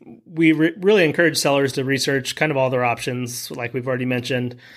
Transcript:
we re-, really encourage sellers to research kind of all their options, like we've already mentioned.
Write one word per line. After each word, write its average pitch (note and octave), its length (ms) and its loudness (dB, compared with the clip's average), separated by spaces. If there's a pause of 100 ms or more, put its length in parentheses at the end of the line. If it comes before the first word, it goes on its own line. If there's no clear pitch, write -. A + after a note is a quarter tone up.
(260)
we E3 260 4
re-, D#3 260 2
really G3 280 4
encourage D#3 320 2
sellers C#3 360 2
to C3+ 120 -4
research C3+ 500 -2
kind D#3 160 0
of C#3 60 -2
all C3 120 2
their B2 140 0
options, B2 680 -4
like B2 240 -8
we've B2+ 140 -6
already B2+ 180 -4
mentioned. B2 520 -4 (180)